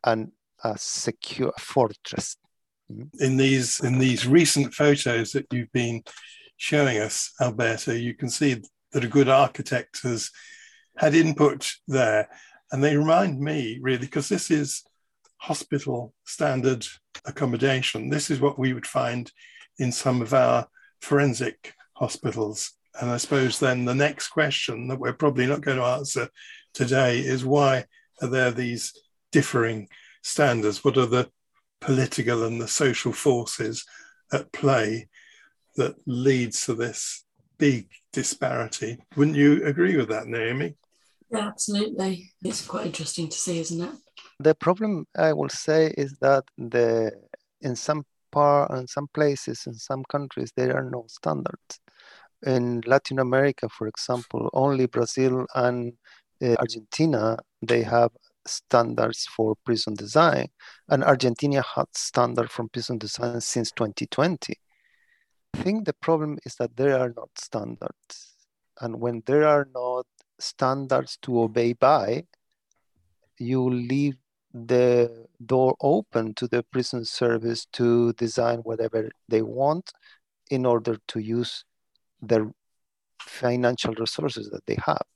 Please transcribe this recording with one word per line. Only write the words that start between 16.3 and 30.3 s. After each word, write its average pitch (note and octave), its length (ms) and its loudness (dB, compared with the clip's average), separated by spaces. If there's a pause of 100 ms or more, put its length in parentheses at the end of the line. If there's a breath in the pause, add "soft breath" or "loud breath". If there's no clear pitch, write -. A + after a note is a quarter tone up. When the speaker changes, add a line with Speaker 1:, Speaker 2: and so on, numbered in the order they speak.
Speaker 2:
accommodation. B2+ 840 -2
This D3 200 -2
is C#3 100 0
what C#3 200 2
we B2+ 140 0
would A#2+ 140 -8
find A#2+ 440 -4 (460 loud breath)
in B2+ 140 0
some B2 300 0
of A2+ 120 -2
our B2 340 4 (320 soft breath)
forensic B2+ 760 0 (200 soft breath)
hospitals. A2 800 -4 (260)
And B2 100 -4
I A#2+ 60 -2
suppose C3 440 0
then B2+ 260 0
the B2 100 0
next C#3+ 340 0
question C3 600 -2
that C3 100 -6
we're B2 140 -4
probably B2+ 340 2
not C#3+ 140 0
going C#3 160 0
to B2 80 0 (140)
answer B2+ 280 -4 (460 loud breath)
today B2+ 460 2
is C3 260 -2
why C3+ 400 4 (360 soft breath)
are C3 60 -4
there B2+ 240 2
these A#2+ 400 -6 (400)
differing A2+ 560 2 (340 soft breath)
standards? A#2 600 2